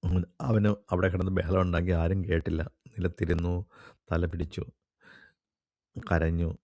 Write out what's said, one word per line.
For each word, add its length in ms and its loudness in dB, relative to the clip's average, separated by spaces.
അവൻ, 180 2
അവന് 280 4
അവിടെ 200 2
കിടന്ന് 280 -2
ബഹളം 240 2
ഉണ്ടാക്കി 300 2
ആരും 320 2
കേട്ടില്ല. 380 -2
നിലത്തിരുന്നു, 680 -2
തല 200 0
പിടിച്ചു, 380 -6
കരഞ്ഞു. 540 0